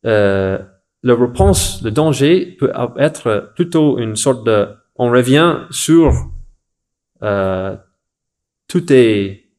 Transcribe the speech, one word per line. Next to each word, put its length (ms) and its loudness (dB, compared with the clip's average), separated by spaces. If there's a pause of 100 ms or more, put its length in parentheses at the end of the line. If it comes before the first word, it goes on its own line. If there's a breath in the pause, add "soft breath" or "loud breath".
Euh, 520 0 (460)
la 120 4
réponse, 640 0
le 100 -6
danger 640 0
peut 140 -2 (260)
être 580 -2
plutôt 440 0
une 160 -6
sorte 300 -2
de, 240 0 (260)
on 160 0
revient 580 2
sur, 440 2 (1080)
euh, 520 -4 (920)
tout 240 -2
est 680 2